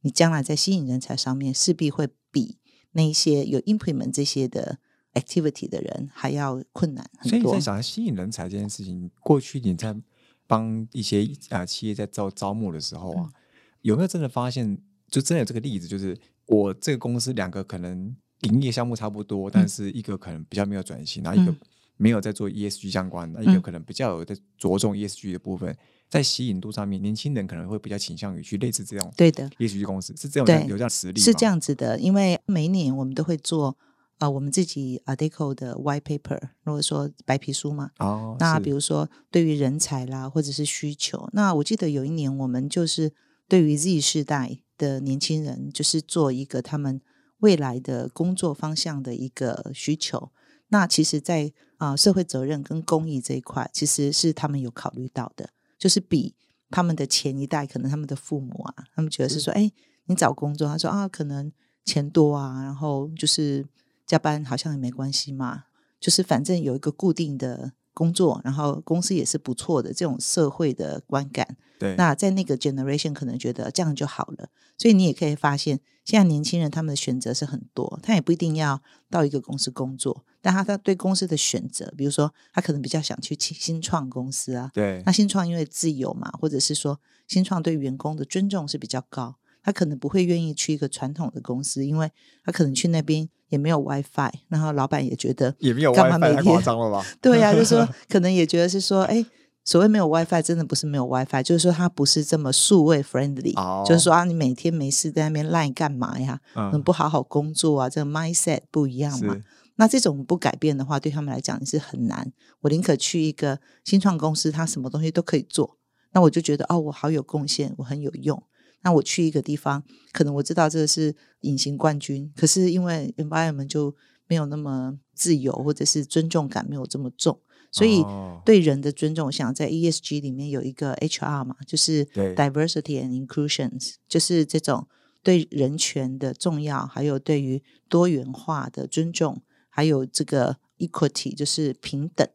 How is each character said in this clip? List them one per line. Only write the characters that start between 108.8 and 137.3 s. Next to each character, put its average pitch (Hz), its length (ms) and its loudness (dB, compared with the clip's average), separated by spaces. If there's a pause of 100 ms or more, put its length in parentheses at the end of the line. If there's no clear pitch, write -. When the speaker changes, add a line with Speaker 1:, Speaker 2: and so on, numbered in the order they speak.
Speaker 1:
一 127 120 -4
样 143 140 -2 (120)
嘛。 101 100 0
Speaker 2:
是。 101 100 -10 (320)
Speaker 1:
那 220 100 8
这 254 140 4
种 139 240 0
不 175 120 2
改 - 200 -2
变 151 200 2
的 135 80 -2
话， 139 140 -2
对 151 140 -2
他 151 80 -4
们 143 120 -6
来 127 80 -6
讲 - 240 -6
是 151 140 -2
很 127 280 -4
难。 - 260 -4 (300)
我 143 80 2
宁 160 120 2
可 147 140 4
去 - 260 -2
一 156 80 2
个 139 300 -2 (240)
新 196 160 4
创 185 180 4
公 156 160 2
司， 156 160 0
他 156 160 -2
什 147 140 -4
么 127 100 -6
东 151 120 -2
西 160 80 2
都 165 120 2
可 - 140 0
以 127 120 0
做， - 300 -2 (340)
那 185 100 8
我 156 80 10
就 165 100 0
觉 147 160 0
得， - 120 -4
哦， 175 120 2
我 151 120 -4
好 151 180 -2
有 147 120 0
贡 147 240 -4
献， - 320 -4
我 139 60 -8
很 143 160 -6
有 139 140 -4
用。 143 280 -4 (400)
那 180 100 6
我 151 100 8
去 - 240 0
一 156 40 2
个 147 120 0
地 151 120 -4
方， 143 300 -2 (280)
可 160 120 4
能 143 100 0
我 139 80 -2
知 160 120 -4
道 160 140 4
这 160 100 0
个 151 80 2
是 151 280 2 (260)
隐 139 180 -2
形 143 180 -2
冠 151 220 2
军， 143 380 -6
可 160 100 4
是 185 240 4
因 180 140 2
为 160 340 -2
environment 151 500 -2
就 143 260 0 (320)
没 170 80 0
有 151 120 0
那 147 100 -6
么 135 420 -4 (160)
自 170 220 2
由， 131 160 0
或 147 220 0
者 147 100 -2
是 147 200 0
尊 160 240 0
重 156 200 0
感 - 200 -6
没 143 60 -6
有 - 120 -8
这 - 120 -8
么 127 120 -4
重。 - 280 0 (320)
所 214 160 4
以 208 160 6
Speaker 2:
哦。 95 420 -6
Speaker 1:
对 214 160 10
人 143 200 4
的 143 100 -2
尊 156 240 -2
重， 156 120 -2
我 127 60 -4
想 131 220 -4
在 151 140 -2
E 165 220 2
S 156 100 -2
G 147 200 -4
里 139 100 -6
面 135 180 -6
有 139 140 -4
一 135 100 -6
个 135 220 -4
H - 300 -4
R 139 200 -2
嘛， 131 120 -8 (100)
就 160 100 -4
是 151 300 2
Speaker 2:
对。 95 280 -2
Speaker 1:
diversity 143 680 0
and 131 240 -4
inclusions， 143 680 -4 (140)
就 170 100 0
是 160 280 2
这 156 120 -2
种 156 300 -2 (340)
对 180 280 4
人 139 260 0
权 131 420 -4
的 131 140 -4
重 156 300 -2
要， 139 240 -4
还 135 160 -6
有 143 160 0
对 143 240 0